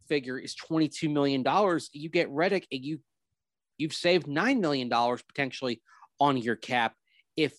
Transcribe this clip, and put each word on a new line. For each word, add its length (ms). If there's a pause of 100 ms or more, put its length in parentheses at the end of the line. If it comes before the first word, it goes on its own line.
figure 320
is 160
twenty-two 540
million 340
dollars. 500
You 160
get 220
Reddick 400
and 120
you, 160 (800)
you've 160
saved 320
nine 340
million 300
dollars 320
potentially 640 (340)
on 200
your 180
cap 380 (420)
if 240